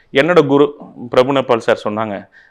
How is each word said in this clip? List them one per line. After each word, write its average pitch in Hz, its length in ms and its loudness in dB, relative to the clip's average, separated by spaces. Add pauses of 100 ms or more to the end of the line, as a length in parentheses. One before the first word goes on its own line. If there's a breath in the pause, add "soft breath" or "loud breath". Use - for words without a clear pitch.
(120)
என்னோட 151 340 2
குரு 143 280 2 (360)
பிரபுநேபால் 127 480 0
சார் 113 260 -2
சொன்னாங்க. 104 440 -6 (220 soft breath)